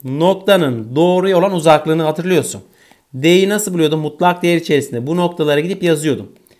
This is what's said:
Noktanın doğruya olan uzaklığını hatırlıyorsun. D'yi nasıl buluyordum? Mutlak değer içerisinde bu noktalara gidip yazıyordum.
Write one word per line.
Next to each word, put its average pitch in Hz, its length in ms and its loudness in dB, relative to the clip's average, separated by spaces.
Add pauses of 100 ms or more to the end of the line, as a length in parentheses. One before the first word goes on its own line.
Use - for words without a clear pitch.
Noktanın 143 920 0
doğruya 180 420 2
olan 190 160 0
uzaklığını 160 480 2
hatırlıyorsun. 156 600 -2 (520)
D'yi 170 340 2
nasıl 202 260 -2
buluyordum? 160 260 0
Mutlak 175 420 -2
değer 175 140 2
içerisinde 127 500 -2
bu 165 100 -4
noktalara 156 440 0
gidip 180 220 -6
yazıyordum. 151 500 -2 (260)